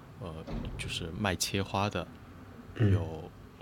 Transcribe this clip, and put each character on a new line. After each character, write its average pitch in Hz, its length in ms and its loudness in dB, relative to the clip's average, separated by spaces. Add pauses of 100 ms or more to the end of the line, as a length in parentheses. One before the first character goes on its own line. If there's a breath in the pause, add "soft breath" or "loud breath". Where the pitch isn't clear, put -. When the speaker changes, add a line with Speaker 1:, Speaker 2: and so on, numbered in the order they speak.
(200 loud breath)
Speaker 1:
呃， 87 100 -6 (480)
就 - 120 -4
是 85 280 -4
卖 98 180 4
切 - 280 2
花 98 260 2
的， 87 160 0 (720)
Speaker 2:
嗯。 107 160 8
Speaker 1:
有 82 380 2 (320)